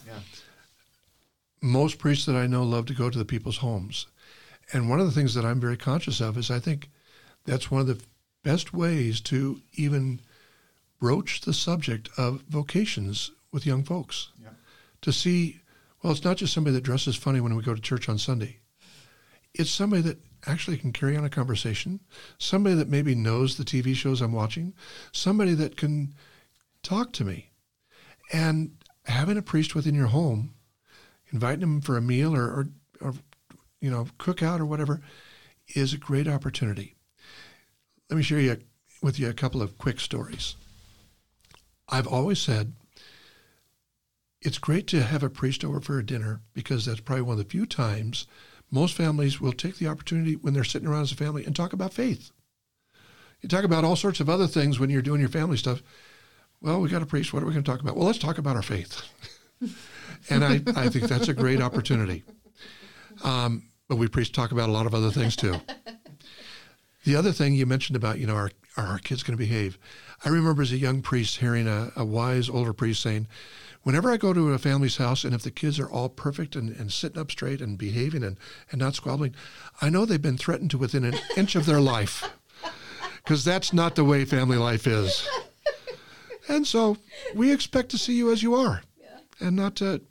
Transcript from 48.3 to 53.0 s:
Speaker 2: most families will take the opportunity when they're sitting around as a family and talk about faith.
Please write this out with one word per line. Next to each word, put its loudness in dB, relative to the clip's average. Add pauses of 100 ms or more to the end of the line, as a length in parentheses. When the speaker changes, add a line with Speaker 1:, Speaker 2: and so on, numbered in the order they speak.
Speaker 2:
most 2
families 0
will 0
take -6
the -2
opportunity -2
when -2
they're 2
sitting -4
around 0
as -2
a -8
family -4
and -2
talk -2
about -4
faith. -2 (1080)